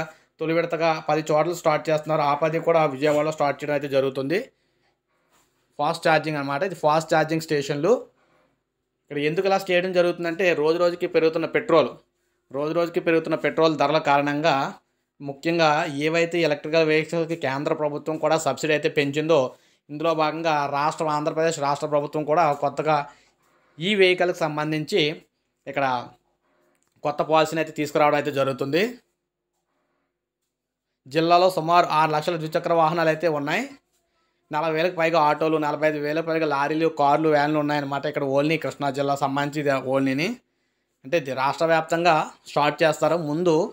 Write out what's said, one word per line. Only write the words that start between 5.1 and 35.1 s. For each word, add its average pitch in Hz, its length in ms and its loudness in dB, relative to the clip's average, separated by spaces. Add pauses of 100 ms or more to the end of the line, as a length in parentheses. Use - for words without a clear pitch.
ఫాస్ట్ 160 260 -2
ఛార్జింగ్ 156 340 2
అనమాట, 139 300 -4
ఇది 160 140 -8
ఫాస్ట్ 156 300 2
ఛార్జింగ్ 160 320 0
స్టేషన్లు. 147 460 -2 (1080)
ఇక్కడ - 160 -12 (120)
ఎందుకు 185 200 -2
ఇలా 190 80 2 (120)
చేయడం 180 280 0
జరుగుతుందంటే, 170 480 0 (160)
రోజు 160 220 2
రోజుకి 175 320 0
పెరుగుతున్న 160 400 2
పెట్రోల్, 151 340 4 (640)
రోజు 147 260 -4
రోజుకి 170 300 -2
పెరుగుతున్న 160 380 2
పెట్రోల్ 160 360 2
ధరల 147 180 4 (100)
కారణంగా, 143 460 2 (720)
ముఖ్యంగా 165 400 0 (360)
ఏవైతే 170 420 0
ఎలక్ట్రికల్ 156 440 0
వెహికల్స్‌కి 160 560 -2
కేంద్ర 147 340 -2
ప్రభుత్వం 147 420 -4
కూడా 156 140 2 (100)
సబ్సిడీ 151 300 -2
అయితే 147 220 -2
పెంచిందో, 151 420 2 (480)
ఇందులో 151 240 -4 (100)
భాగంగా 156 320 -2 (220)
రాష్ట్రం, 156 400 -2
ఆంధ్రప్రదేశ్ 156 500 -2
రాష్ట్ర 147 280 -4
ప్రభుత్వం 147 360 -2
కూడా 160 160 4 (160)
కొత్తగా 147 340 0 (800)
ఈ 175 140 -4 (120)
వెహికల్కి 180 420 2
సంబంధించి 151 580 -2 (640)
ఇక్కడ 139 180 -2 (1160)
కొత్త 151 180 -4 (120)
పాలసీని 160 320 2
అయితే 156 160 -14
తీసుకురావడం 147 400 2
అయితే 139 180 -4
జరుగుతుంది. 135 440 0 (2250)
జిల్లాలో 165 380 4 (100)
సుమారు 170 320 4 (100)
ఆరు 156 160 4
లక్షల 156 280 -2
ద్విచక్ర 165 380 -2
వాహనాలు 160 320 2
అయితే 156 160 -2 (100)
ఉన్నాయి. 156 260 -2 (880)
నలభై 156 240 -2
వేలకు 175 240 0
పైగా 165 280 4